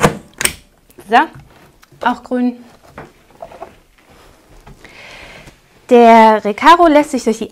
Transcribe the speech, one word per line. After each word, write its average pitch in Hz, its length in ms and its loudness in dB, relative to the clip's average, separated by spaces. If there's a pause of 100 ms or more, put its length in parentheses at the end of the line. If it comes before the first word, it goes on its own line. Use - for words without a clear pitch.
(1080)
So, 220 80 0 (880)
auch 240 160 -8
grün. 247 400 -8 (3250)
Der 226 560 4
Recaro 320 420 2
lässt 294 240 0
sich 247 140 -8
durch 220 140 -4
die - 120 -14